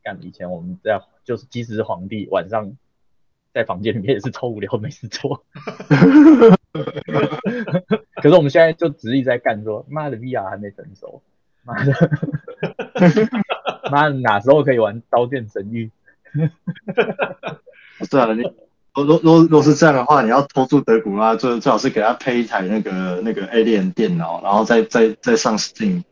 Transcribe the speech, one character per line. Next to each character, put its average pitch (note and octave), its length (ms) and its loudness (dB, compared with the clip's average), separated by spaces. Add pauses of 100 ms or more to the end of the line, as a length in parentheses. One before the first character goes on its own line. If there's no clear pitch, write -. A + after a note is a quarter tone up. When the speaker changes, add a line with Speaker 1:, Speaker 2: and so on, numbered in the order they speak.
Speaker 1:
干， G2+ 180 -12
以 F2+ 100 -18
前 F2+ 180 -14
我 F2 120 -10
们 F2+ 220 -12
在， G#2 180 -2 (220)
就 A#2+ 120 -6
是 - 140 -16
即 A#2+ 140 -10
使 A2+ 120 -12
是 G#2+ 80 -4
皇 F#2 240 -8
帝， G#2 240 -10
晚 F2+ 180 -4
上 G#2+ 260 -8 (800)
在 A#2 100 -2
房 F#2 180 -6
间 G#2+ 120 -2
里 A#2 60 -6
面 G2 140 -2
也 G#2 60 -2
是 B2+ 120 -8
超 - 160 -10
无 G#2+ 120 -10
聊， G2+ 180 -6
没 A2 120 -10
事 - 180 -18
做。 - 420 -10
<laughs> - 40 -20 (2500)
可 - 140 4
是 F3 60 6
我 E3+ 60 6
们 C#3 80 0
现 E3 120 2
在 D#3+ 120 4
就 E3 160 -4
执 B2+ 280 -6
意 C3 60 0
在 B2 140 -2
干 G#2+ 260 -4
说， A2 240 -8
妈 D3 220 -10
的 A#2+ 80 -10
，V B2 160 -10
R G2 160 -6
还 G2 80 -12
没 G2+ 140 -14
成 - 120 -20 (160)
熟， - 220 -20 (420)
妈 A#2+ 220 -8
的， C#3 80 2 (920)
<laughs> - 1080 0
妈 D3 180 2
的， C#3 60 -4
哪 A2+ 240 0
时 B2 100 -2
候 D3 140 6
可 C3 100 0
以 A#2 60 2
玩 A2 300 -2
刀 A#2+ 180 0
剑 B2 200 -8
神 G#2 240 -10
域？ A2+ 200 -8 (420)
<laughs> - 1800 -8
Speaker 2:
对 C#3 100 2
啊， A2 140 2
你， A#2 80 -4 (520)
若， C#3+ 120 -4
若， E3 140 4
若， E3 260 6
若 D3+ 180 4
是 D3 100 4
这 E3 120 4
样 C#3+ 100 4
的 B2+ 80 0
话， C#3+ 200 2
你 A2 60 0
要 C3 120 2
拖 C3 240 -2
住 C#3+ 160 2
德 A2+ 180 2
古 G2+ 180 -4
拉， A2 180 2
最， A#2+ 240 -2
最 C3+ 120 0
好 A2 60 2
是 B2 120 -4
给 A2 120 -2
他 A2+ 140 0
配 A#2+ 260 -2
一 A2+ 40 -2
台 G#2+ 180 -4
那 G#2 180 -2
个， F#2 400 -6
那 A2 100 -4
个 F#2+ 180 -8
Alien G#2+ 440 0
电 F#2 240 -2
脑， E2 260 -6
然 G2 80 -2
后 G#2+ 140 2
再， A#2 160 2
再， A2 400 2
再 A#2 140 0
上 A2 220 -2
Steam - 540 -4